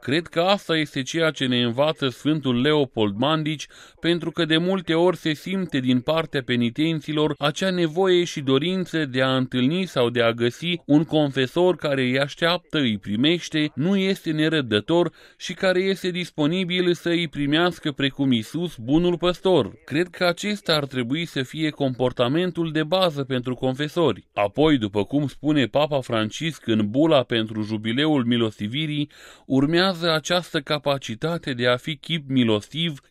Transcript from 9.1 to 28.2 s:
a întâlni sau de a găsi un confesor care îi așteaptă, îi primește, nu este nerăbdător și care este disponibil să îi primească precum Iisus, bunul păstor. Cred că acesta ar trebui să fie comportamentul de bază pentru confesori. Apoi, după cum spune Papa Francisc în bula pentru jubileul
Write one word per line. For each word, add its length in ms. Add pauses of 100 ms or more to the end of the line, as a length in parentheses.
a 140
întâlni 480
sau 260
de 120
a 100
găsi 540
un 180
confesor 720
care 260
îi 160
așteaptă, 600
îi 200
primește, 760
nu 220
este 340
nerăbdător 800 (280)
și 160
care 260
este 300
disponibil 840
să 160
îi 200
primească 640
precum 400
Iisus, 440
bunul 420
păstor. 540 (120)
Cred 220
că 180
acesta 500
ar 100
trebui 400
să 180
fie 280
comportamentul 1040
de 100
bază 420
pentru 300
confesori. 800
Apoi, 440
după 260
cum 220
spune 380
Papa 360
Francisc 680
în 140 (100)
bula 320
pentru 400
jubileul 640